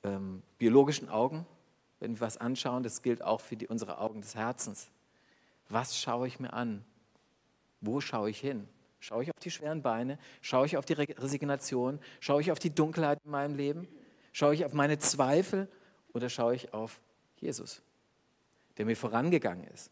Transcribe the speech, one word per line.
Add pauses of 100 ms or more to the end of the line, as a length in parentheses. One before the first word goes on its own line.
ähm, (140)
biologischen
Augen, (540)
wenn
wir
was
anschauen,
das
gilt
auch
für
die,
unsere
Augen
des
Herzens. (800)
Was
schaue
ich
mir
an? (960)
Wo
schaue
ich
hin? (320)
Schaue
ich
auf
die
schweren
Beine? (240)
Schaue
ich
auf
die
Re-,
Resignation? (200)
Schaue
ich
auf
die
Dunkelheit
in
meinem
Leben? (460)
Schaue
ich
auf
meine
Zweifel? (460)
Oder
schaue
ich
auf (380)
Jesus, (960)
der
mir
vorangegangen
ist?